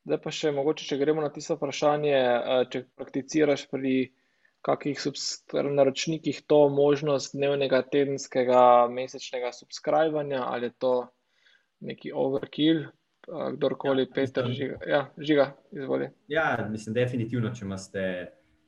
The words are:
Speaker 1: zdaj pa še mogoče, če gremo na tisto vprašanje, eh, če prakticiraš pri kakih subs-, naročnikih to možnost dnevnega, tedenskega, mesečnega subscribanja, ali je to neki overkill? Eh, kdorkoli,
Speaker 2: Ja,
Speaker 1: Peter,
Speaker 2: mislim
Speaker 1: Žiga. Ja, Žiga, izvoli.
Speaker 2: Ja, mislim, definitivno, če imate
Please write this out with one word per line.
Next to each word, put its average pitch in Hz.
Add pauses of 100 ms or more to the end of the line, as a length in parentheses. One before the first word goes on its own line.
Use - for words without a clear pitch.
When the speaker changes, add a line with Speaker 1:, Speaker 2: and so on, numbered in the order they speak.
Speaker 1:
zdaj 156
pa 156
še 151
mogoče, 147
če 139
gremo 156
na 147
tisto 160
vprašanje, 147
eh, 123
če 127 (140)
prakticiraš 143
pri 131 (540)
kakih 143
subs-, -
naročnikih 143
to 147
možnost 143
dnevnega, 139
tedenskega, 127
mesečnega 127
subscribanja, 151
ali 120
je -
to 127 (840)
neki -
overkill? 143
Eh, -
kdorkoli, 135
Speaker 2:
Ja, 127
Speaker 1:
Peter, 131
Speaker 2:
mislim 123
Speaker 1:
Žiga. -
Ja, 147 (180)
Žiga, 143 (260)
izvoli. 135 (180)
Speaker 2:
Ja, 139
mislim, 110
definitivno, 120
če 104
imate 95 (640)